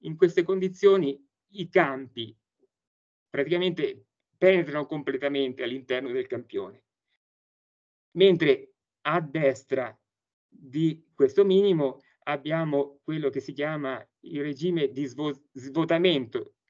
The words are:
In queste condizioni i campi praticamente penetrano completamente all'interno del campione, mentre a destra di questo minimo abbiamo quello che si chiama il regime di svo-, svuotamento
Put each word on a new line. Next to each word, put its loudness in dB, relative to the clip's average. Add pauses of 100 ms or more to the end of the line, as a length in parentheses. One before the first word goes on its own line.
In -10
queste 2
condizioni 2 (320)
i -10
campi -2 (920)
praticamente -2 (300)
penetrano 2
completamente -4
all'interno -6
del -4
campione, -10 (1300)
mentre 4 (280)
a 0
destra -2 (520)
di -4
questo 4
minimo 4 (220)
abbiamo -2
quello -4
che -4
si -10
chiama -6 (160)
il -8
regime -2
di -6
svo-, -8
svuotamento -2 (140)